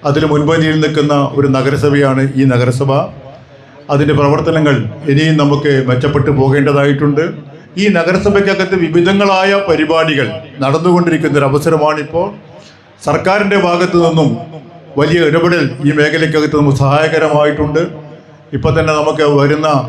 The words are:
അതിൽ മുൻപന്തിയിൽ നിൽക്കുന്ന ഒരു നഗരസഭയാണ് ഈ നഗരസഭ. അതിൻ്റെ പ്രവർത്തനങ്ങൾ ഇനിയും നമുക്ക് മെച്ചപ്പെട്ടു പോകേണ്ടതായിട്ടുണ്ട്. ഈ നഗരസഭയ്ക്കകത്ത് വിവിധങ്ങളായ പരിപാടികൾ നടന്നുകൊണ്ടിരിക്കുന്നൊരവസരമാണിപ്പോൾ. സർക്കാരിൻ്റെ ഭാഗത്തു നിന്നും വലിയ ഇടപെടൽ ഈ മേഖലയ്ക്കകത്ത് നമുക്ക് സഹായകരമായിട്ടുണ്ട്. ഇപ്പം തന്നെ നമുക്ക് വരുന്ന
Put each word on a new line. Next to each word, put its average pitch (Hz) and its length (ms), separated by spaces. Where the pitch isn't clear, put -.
അതിൽ 151 180
മുൻപന്തിയിൽ 156 540
നിൽക്കുന്ന 151 340
ഒരു 139 100
നഗരസഭയാണ് 135 760
ഈ 135 40
നഗരസഭ. 127 380
അതിൻ്റെ 147 200
പ്രവർത്തനങ്ങൾ 143 640
ഇനിയും 156 260
നമുക്ക് 143 340
മെച്ചപ്പെട്ടു 139 520
പോകേണ്ടതായിട്ടുണ്ട്. 143 840
ഈ 196 80
നഗരസഭയ്ക്കകത്ത് 190 760
വിവിധങ്ങളായ 190 760
പരിപാടികൾ 156 580
നടന്നുകൊണ്ടിരിക്കുന്നൊരവസരമാണിപ്പോൾ. 156 1600
സർക്കാരിൻ്റെ 196 500
ഭാഗത്തു 175 380
നിന്നും 160 240
വലിയ 156 220
ഇടപെടൽ 170 340
ഈ 147 120
മേഖലയ്ക്കകത്ത് 151 640
നമുക്ക് 139 160
സഹായകരമായിട്ടുണ്ട്. 151 1040
ഇപ്പം 156 220
തന്നെ 156 200
നമുക്ക് 151 260
വരുന്ന 151 280